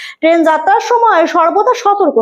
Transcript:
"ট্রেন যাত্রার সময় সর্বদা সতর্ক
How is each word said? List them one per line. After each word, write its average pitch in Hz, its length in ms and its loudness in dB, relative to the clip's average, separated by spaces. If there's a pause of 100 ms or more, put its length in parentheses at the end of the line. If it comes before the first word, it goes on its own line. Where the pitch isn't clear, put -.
(200)
"ট্রেন 330 240 2
যাত্রার 320 360 0
সময় 403 460 2
সর্বদা 339 480 0
সতর্ক 403 480 0